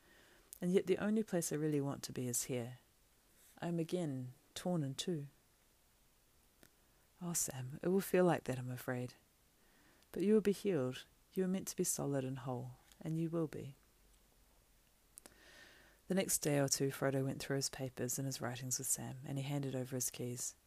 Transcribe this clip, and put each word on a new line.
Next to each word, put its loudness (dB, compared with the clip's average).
And 2
yet 6
the 4
only 2
place 0
I -2
really 2
want -2
to -8
be -4
is 0
here. -4
I -6
am 0
again -2
torn 0
in -2
two." -4
"Oh, -4
Sam, -2
it 2
will 6
feel 6
like 6
that, -2
I'm -6
afraid. -2
But 0
you 6
will 8
be 4
healed. 0
You 0
are 0
meant -2
to -8
be 2
solid 0
and -4
whole, -6
and -2
you 0
will 0
be." -10
The 2
next 2
day 4
or 6
two, 2
Frodo 2
went -2
through -2
his 0
papers -4
and -2
his -4
writings -4
with -4
Sam, -4
and -4
he -2
handed -2
over -4
his 0
keys. -6